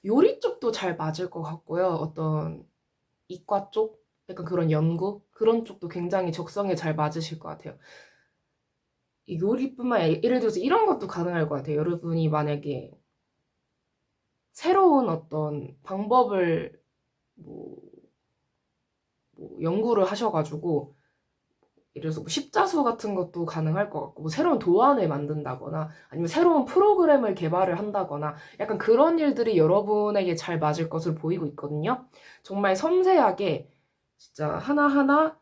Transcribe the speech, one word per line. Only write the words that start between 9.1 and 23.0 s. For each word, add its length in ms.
이 120
요리뿐만 600
아니라 240
예를 160
들어서 180
이런 280
것도 200
가능할 420
것 60
같아요. 220
여러분이 520
만약에 600
새로운 580
어떤 760
방법을 1000
뭐, 400
뭐 260
연구를 400
하셔가지고 920
예를 160
들어서 100
뭐 80
십자수 560
같은 320